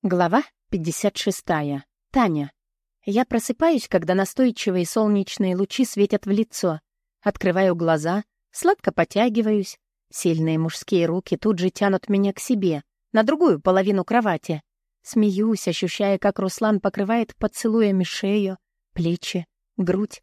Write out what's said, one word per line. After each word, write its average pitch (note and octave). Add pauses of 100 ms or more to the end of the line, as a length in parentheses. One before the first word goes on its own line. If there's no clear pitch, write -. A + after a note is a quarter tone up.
Глава F3+ (260)
пятьдесят E3
шестая. D3 (260)
Таня. D#3+ (540)
Я G#3+
просыпаюсь, B3+
когда F3+
настойчивые G3
солнечные G3
лучи G3+
светят G3+
в G3+
лицо. G3 (400)
Открываю F#3+
глаза, E3 (260)
сладко -
потягиваюсь. G#3+ (340)
Сильные D#3+
мужские E3+
руки E3+
тут G#3+
же F3+
тянут G3
меня G3
к -
себе, F#3 (300)
на A3
другую C#4+
половину F#3+
кровати. F#3+ (420)
Смеюсь, G#3+
ощущая, F#3+
как G3+
Руслан G3+
покрывает G3+
поцелуями G#3+
шею, G3 (340)
плечи, F3 (300)
грудь. F#3